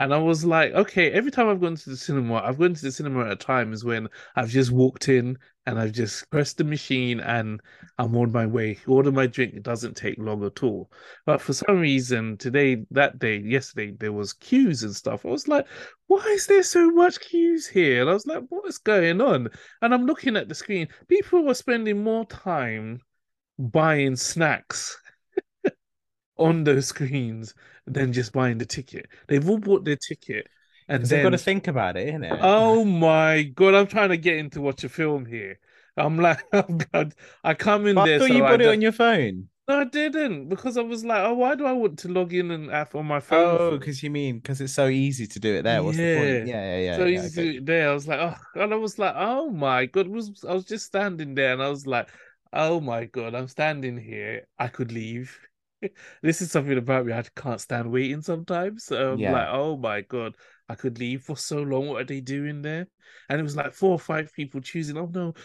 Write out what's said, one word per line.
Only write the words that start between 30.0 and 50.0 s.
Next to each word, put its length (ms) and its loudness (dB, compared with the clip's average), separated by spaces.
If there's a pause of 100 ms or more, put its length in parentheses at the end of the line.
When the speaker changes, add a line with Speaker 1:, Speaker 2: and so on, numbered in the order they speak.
Speaker 1:
and 140 0
Speaker 2:
'Cause 80 -2
they've 120 6
gotta 160 6
Speaker 1:
then 60 -8
Speaker 2:
think 240 0
about 280 -2
it, 180 -4
innit? 280 -4
Speaker 1:
Oh 420 6
my 580 4
God, 320 6
I'm 120 8
trying 240 2
to 60 2
get 200 0
in 140 -6
to 100 -10
watch 240 -4
a 40 -8
film 380 -2
here. 320 -10 (380)
I'm 220 0
like, 300 4
<laughs> 40 -2
"Oh 100 4 (300)
God." 220 -2 (300)
I 100 2
come 320 2
in 100 4
Speaker 2:
But 60 6
I 40 6
Speaker 1:
there, 120 6
Speaker 2:
thought 100 6
Speaker 1:
so 60 6
Speaker 2:
you 100 6
Speaker 1:
I 80 6
Speaker 2:
bought 80 0
it 40 6
Speaker 1:
don't 100 8
Speaker 2:
on 80 0
your 100 4
phone. 560 0 (200)
Speaker 1:
No, 120 2
I 40 0
didn't, 640 -4
because 280 -6
I 60 -2
was 220 -8
like, 180 0
"Oh, 120 0
why 200 2
do 120 -4
I 60 0
want 280 -2
to 80 -10
log 260 -2
in 160 -2
and 200 -8
app 260 -4
on 100 -6
my 140 -2
phone 380 4
Speaker 2:
Oh, 200 0
Speaker 1:
for?" 0 -
Speaker 2:
'cause 240 -8
you 80 -6
mean, 300 -4
'cause 200 -8
it's 120 -6
so 160 2
easy 380 0
to 140 -14
do 140 2
it 80 0
there. 220 2
What's 160 0
the 80 2
point? 320 2
Speaker 1:
Yeah. 40 -6
Speaker 2:
Yeah, 340 -4
yeah, 0 -
yeah, 180 0
Speaker 1:
So 100 0
Speaker 2:
yeah, 140 0
I 40 -8
Speaker 1:
easy 60 -8
to 60 -16
Speaker 2:
get 80 -2
Speaker 1:
do 80 -2
Speaker 2:
you. 80 -8
Speaker 1:
it 60 -10
there. 240 2
I 40 0
was 140 -6
like, 120 -2
"Oh," 160 -4 (240)
and 120 0
I 40 -2
was 220 -6
like, 180 0
"Oh 340 -2
my 360 0
God." 220 0